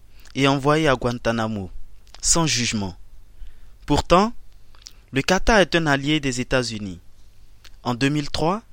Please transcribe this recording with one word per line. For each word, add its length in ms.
et 120
envoyés 400
à 60
Guantanamo, 800
sans 240
jugement. 500
Pourtant, 460
le 120
Qatar 380
est 120
un 140
allié 320
des 220
États-Unis. 580
En 140
deux 140
mille 200
trois, 320